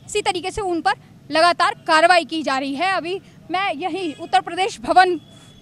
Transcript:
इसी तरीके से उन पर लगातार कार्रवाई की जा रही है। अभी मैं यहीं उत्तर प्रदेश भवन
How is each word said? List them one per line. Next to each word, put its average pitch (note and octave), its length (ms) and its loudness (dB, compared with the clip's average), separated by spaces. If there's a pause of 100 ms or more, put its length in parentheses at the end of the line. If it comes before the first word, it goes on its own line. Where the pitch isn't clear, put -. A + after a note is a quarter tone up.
इसी G#4 160 -4
तरीके F#4 280 -4
से A4 100 -8
उन F4+ 200 -2
पर F#4+ 120 0 (380)
लगातार E4+ 440 2 (120)
कार्रवाई E4+ 380 4
की D#4+ 180 -6
जा C4+ 160 -2
रही C#4 160 -4
है। F4 220 0
अभी F4 240 -6 (300)
मैं F#4 220 -2
यहीं E4 420 -6
उत्तर - 260 -2
प्रदेश F#4+ 400 -4
भवन F4 400 2 (400)